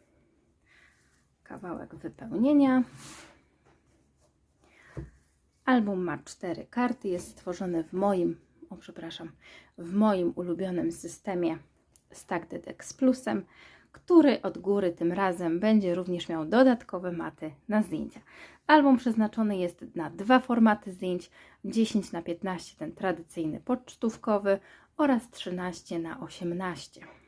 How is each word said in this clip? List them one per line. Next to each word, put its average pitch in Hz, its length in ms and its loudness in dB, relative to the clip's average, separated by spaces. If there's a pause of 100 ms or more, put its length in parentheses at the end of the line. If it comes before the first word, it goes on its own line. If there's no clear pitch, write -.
(1400)
kawałek - 520 -14
wypełnienia. 254 880 2 (2750)
Album 202 380 2
ma 160 140 -2
cztery - 480 -10
karty, 240 420 -4
jest 175 200 -4
stworzony 175 560 -6
w 160 100 -12
moim, 185 460 0 (300)
o, 185 60 -14
przepraszam, 170 560 -16 (460)
w 170 160 -10
moim 196 420 2
ulubionym 175 560 -4
systemie 170 680 -6 (540)
Stack - 340 -8
the 175 140 -14
Deck - 240 -16
z - 100 -14
Plusem, 233 520 0 (460)
który 302 500 6
od 185 160 -6
góry 185 340 0
tym 170 200 0
razem 180 480 0
będzie 202 360 4
również 180 340 -4
miał 160 160 -4
dodatkowe 214 680 2
maty 160 400 -8 (160)
na 214 160 2
zdjęcia. - 360 -8 (480)
Album 277 300 8
przeznaczony 220 600 0
jest 175 280 -4 (100)
na 160 140 -6
dwa 202 300 4
formaty 220 540 2
zdjęć, 180 380 -6 (340)
dziesięć 214 460 0
na 170 100 -6
piętnaście, 175 560 -6
ten 156 140 -10
tradycyjny 170 680 -6
pocztówkowy, 214 1000 -2 (380)
oraz 269 320 0
trzynaście 180 680 -8
na 165 200 -10
osiemnaście. 175 840 -8 (260)